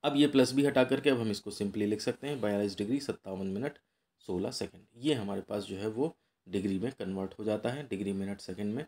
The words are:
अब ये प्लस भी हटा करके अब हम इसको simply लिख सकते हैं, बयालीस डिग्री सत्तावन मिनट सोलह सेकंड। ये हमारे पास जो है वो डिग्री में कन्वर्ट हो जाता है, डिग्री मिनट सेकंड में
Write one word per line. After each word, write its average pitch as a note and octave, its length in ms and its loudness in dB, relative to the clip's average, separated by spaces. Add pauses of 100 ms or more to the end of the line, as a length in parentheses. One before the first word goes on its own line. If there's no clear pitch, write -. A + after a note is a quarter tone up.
अब C#3 120 2
ये D3 120 8
प्लस C3 260 6
भी C#3 120 4
हटा C3 180 6
करके C3+ 260 4
अब B2+ 100 4
हम A2 120 2
इसको G2+ 200 -4
simply G#2 340 -2
लिख G#2 160 0
सकते C3 260 -4
हैं, C#3+ 140 -4
बयालीस G2+ 360 0
डिग्री A2 220 -2
सत्तावन F#2+ 480 -6
मिनट A2 300 -4 (500)
सोलह F#2+ 240 -2
सेकंड। - 300 -8 (140)
ये C#3 180 0
हमारे G2+ 280 -2
पास G#2 220 -6
जो G2 140 -8
है G#2 100 -4
वो B2+ 280 -2 (320)
डिग्री F#2+ 320 -2
में A#2 120 -2
कन्वर्ट F#2+ 480 -6
हो G#2+ 40 -8
जाता G#2+ 260 0
है, C#3 180 -8
डिग्री G2 260 -4
मिनट G2 260 -6
सेकंड G#2 360 -6
में D3+ 120 -6